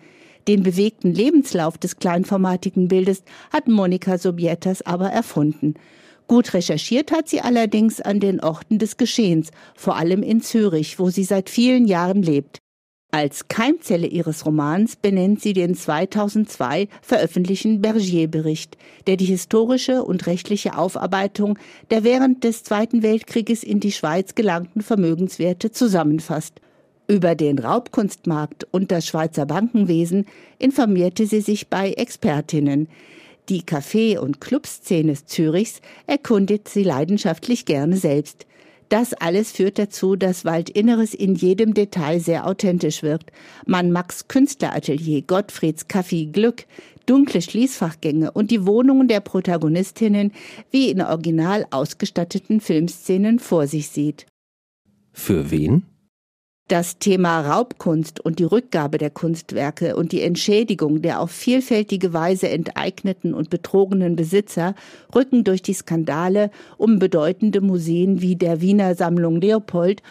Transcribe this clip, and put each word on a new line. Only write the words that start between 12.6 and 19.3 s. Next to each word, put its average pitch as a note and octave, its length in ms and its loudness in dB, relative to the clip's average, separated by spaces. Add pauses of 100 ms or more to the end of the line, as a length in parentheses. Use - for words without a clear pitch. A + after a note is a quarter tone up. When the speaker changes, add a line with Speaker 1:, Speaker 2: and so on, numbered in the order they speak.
Speaker 1:
Als D3 380 -4
Keimzelle A3+ 580 0
ihres D#3+ 380 -4
Romans D#3 520 0
benennt G3 440 0
sie G#3 140 -2
den F3 200 0
zweitausendzwei F#3+ 1120 -2 (120)
veröffentlichten G3 800 0
Bergier-Bericht, E3 960 -2 (300)
der F#3+ 100 2
die F#3 80 0
historische A#3 800 0